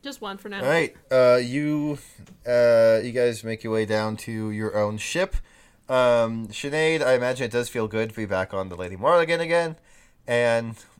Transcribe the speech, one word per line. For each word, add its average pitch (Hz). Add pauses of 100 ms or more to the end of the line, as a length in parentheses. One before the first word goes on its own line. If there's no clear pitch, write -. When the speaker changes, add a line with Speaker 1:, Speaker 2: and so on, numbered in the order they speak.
Speaker 1:
Just 277
one 202
for 214
now. 202
Speaker 2:
All 127
right. 160 (160)
Uh, 127
you, 147 (500)
uh, 117
you 123
guys 120
make 113
your 113
way 110
down 107
to 110
your 107
own 107
ship. 180 (540)
Um, 117
Sinead, 156
I 127
imagine 123
it 107
does 120
feel 110
good 110
to -
be 110
back 95
on 95
the 87
Lady 90
Morrigan 165
again. 165 (520)
And, 117 (240)